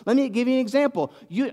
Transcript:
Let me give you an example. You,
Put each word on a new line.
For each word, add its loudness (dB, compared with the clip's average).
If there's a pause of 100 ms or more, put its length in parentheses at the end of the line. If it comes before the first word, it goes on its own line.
Let 2
me 2
give 0
you 2
an 2
example. -2 (160)
You, -4